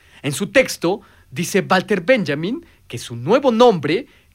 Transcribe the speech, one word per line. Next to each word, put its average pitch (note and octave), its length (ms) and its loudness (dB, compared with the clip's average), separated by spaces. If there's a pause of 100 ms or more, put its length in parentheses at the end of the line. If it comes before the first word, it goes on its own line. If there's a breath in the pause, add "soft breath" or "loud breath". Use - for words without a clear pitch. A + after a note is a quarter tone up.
(220 soft breath)
En C#3+ 100 -4
su G3 140 -4
texto, G#3 560 0 (280 soft breath)
dice E3 380 -2
Walter F#3 340 0
Benjamin F#3 600 -2 (240 soft breath)
que A#2+ 80 -12
su A#2+ 200 -12
nuevo A#3+ 340 0
nombre A3 560 2 (280 soft breath)